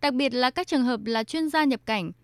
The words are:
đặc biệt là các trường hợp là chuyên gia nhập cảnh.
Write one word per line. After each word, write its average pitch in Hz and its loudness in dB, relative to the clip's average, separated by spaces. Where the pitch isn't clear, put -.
đặc 285 0
biệt 254 0
là 247 2
các 349 -4
trường 277 0
hợp 240 0
là 226 -2
chuyên 311 -2
gia 311 2
nhập 269 2
cảnh. 190 -2